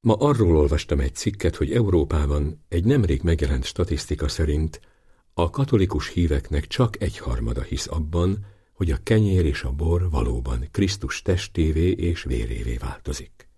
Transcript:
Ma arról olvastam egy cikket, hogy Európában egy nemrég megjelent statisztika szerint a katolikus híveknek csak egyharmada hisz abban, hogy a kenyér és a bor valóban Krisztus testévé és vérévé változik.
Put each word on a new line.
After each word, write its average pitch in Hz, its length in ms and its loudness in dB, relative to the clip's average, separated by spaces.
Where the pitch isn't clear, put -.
Ma 113 140 4
arról 113 420 4
olvastam 73 440 2
egy 67 140 -2
cikket, - 420 -2
hogy - 160 -2
Európában 76 960 0
egy 87 160 0
nemrég 104 380 2
megjelent 71 420 0
statisztika - 640 -2
szerint 76 520 -2
a 85 160 0
katolikus 107 580 0
híveknek 73 580 0
csak - 360 -2
egyharmada 78 600 -4
hisz - 260 -6
abban, 85 580 -2
hogy 82 180 -2
a 69 120 0
kenyér 101 420 4
és 71 180 0
a 65 100 -4
bor 82 380 0
valóban 60 600 -2
Krisztus - 520 -2
testévé 85 680 0
és 82 320 -2
vérévé 55 540 -4
változik. - 800 -10